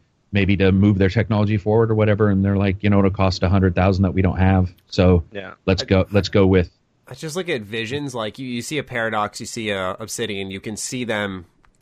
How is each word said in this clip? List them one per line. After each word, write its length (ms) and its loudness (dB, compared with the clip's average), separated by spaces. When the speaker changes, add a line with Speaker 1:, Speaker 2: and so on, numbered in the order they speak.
Speaker 1:
maybe 260 2
to 140 4
move 260 4
their 120 2
technology 480 0
forward 340 0
or 40 0
whatever, 340 2
and 140 2
they're 140 2
like, 240 0
"You 80 0
know, 100 4
it'll 120 2
cost 320 -2
a 60 0
hundred 260 2
thousand 280 2
that 120 0
we 80 2
don't 160 0
have, 340 2
so 420 4
Speaker 2:
Yeah. 220 -12
Speaker 1:
let's 160 0
Speaker 3:
I 20 -8
Speaker 1:
go, 260 2
let's 180 0
go 180 4
with." 240 2
Speaker 3:
I 60 -18
just 220 -12
look 140 -6
at 120 -4
Visions, 540 -8
like, 240 -8
you, 80 -10
you 160 -6
see 160 -8
a 40 -8
Paradox, 560 -4
you 60 -12
see 240 -8
a 260 -2
Obsidian, 540 -8
you 100 -10
can 160 -10
see 280 -8
them 420 -6